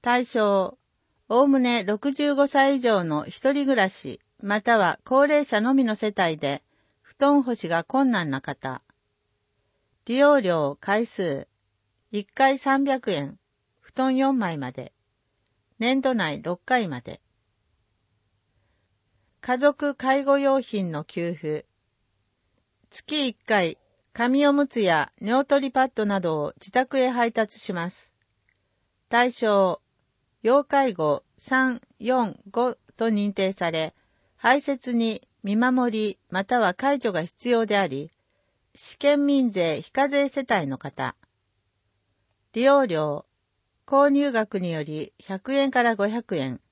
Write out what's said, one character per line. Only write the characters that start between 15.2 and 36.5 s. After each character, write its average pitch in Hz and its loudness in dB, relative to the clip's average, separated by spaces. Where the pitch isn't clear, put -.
年 254 0
度 262 0
内 165 -2
六 180 -6
回 240 0
ま 123 -8
で。 - -16
家 254 -2
族 285 0
介 269 0
護 277 4
用 277 2
品 196 -6
の 151 -8
給 170 -6
付。 151 -8
月 294 -4
一 226 -8
回、 190 -2
紙 254 0
お 285 4
む 285 2
つ 247 -6
や 165 0
尿 254 0
取 277 2
り - -6
パ 262 0
ッ 262 -2
ド 214 -2
な 202 0
ど 160 -2
を 147 -6
自 - -20
宅 262 0
へ 254 2
配 240 0
達 220 -4
し - -10
ま 175 -4
す。 - -20
対 240 2
象、 196 0
要 277 2
介 269 0
護 156 0
三、 262 -2
四、 233 -2
五 240 -2
と 226 -2
認 208 -2
定 190 -2
さ 175 -4
れ、 160 -4
排 254 2
泄 269 -6
に 226 -2
見 202 -4
守 247 0
り 214 -4
ま 196 -4
た 247 0